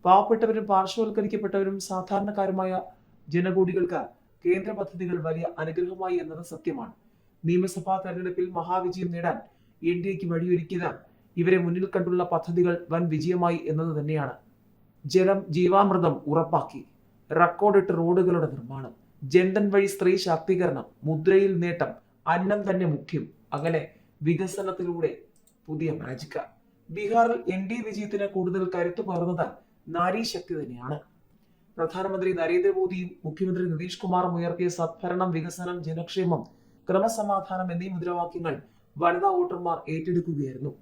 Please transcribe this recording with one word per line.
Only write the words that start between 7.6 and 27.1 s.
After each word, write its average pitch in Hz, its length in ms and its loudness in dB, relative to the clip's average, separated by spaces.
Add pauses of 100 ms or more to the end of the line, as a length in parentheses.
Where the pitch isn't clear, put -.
തെരഞ്ഞെടുപ്പിൽ 180 440 -4
മഹാവിജയം 180 640 -2
നേടാൻ 170 240 -2 (540)
എൻ 175 120 0
ഡി 190 60 -4
എക്ക് 175 240 -4
വഴിയൊരുക്കിയത് 170 640 0 (420)
ഇവരെ 180 200 6
മുന്നിൽ 175 380 2
കണ്ടുള്ള 180 280 2
പദ്ധതികൾ 170 680 2
വൻ 170 160 2
വിജയമായി 170 560 2
എന്നത് 156 360 -2
തന്നെയാണ്. 147 320 -2 (760)
ജലം 185 440 4
ജീവാമൃതം 180 800 4
ഉറപ്പാക്കി, 156 580 0 (460)
റെക്കോർഡിട്ട 185 600 4
റോഡുകളുടെ 175 600 2
നിർമ്മാണം, 135 400 -12 (320)
ജൻധൻ 185 460 4
വഴി 196 160 6
സ്ത്രീ 185 300 2
ശാക്തീകരണം, 170 680 0 (180)
മുദ്രയിൽ 180 560 4
നേട്ടം, 170 500 -4 (180)
അന്നം 190 420 0
തന്നെ 180 160 2
മുഖ്യം, 147 440 -4 (240)
അങ്ങനെ 156 340 -2 (360)
വികസനത്തിലൂടെ 175 920 -2 (500)
പുതിയ 156 240 -4
മാജിക്. 127 500 -8 (500)
ബീഹാറിൽ 220 600 2